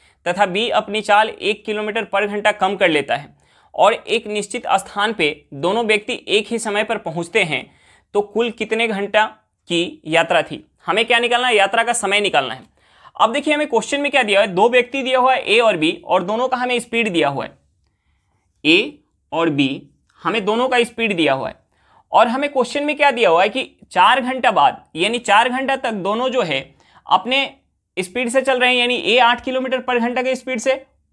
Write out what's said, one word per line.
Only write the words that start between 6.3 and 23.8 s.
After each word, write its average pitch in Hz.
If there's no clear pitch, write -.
ही 233
समय 214
पर 214
पहुंचते 170
हैं, 147
तो 208
कुल 220
कितने 226
घंटा 208
की 175
यात्रा 165
थी? -
हमें 202
क्या 233
निकालना 240
है? 240
यात्रा 202
का 233
समय 202
निकालना 147
है। 131
अब 226
देखिए, 294
हमें 294
क्वेश्चन 254
में 285
क्या 277
दिया 202
हुआ 220
है? 185
दो 202
व्यक्ति 247
दिया 254
हुआ 254
है, 247
ए 214
और 220
बी, 156
और 185
दोनों 220
का 254
हमें 247
स्पीड 233
दिया 160
हुआ 135
है, -
ए 190
और 165
बी, 139
हमें 196
दोनों 226
का 247
स्पीड 226
दिया 151
हुआ 135
है। -
और 226
हमें 269
क्वेश्चन 285
में 294
क्या 285
दिया 226
हुआ 165
है 214
कि 254